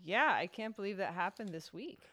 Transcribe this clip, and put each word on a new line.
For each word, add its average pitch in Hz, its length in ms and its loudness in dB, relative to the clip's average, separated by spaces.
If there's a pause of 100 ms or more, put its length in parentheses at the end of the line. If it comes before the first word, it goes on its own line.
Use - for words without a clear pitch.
Yeah, 220 280 4
I 147 140 4
can't 220 300 -6
believe 196 220 -4
that 185 160 -2
happened 185 340 -2
this 165 240 -10
week. 233 300 -12 (100)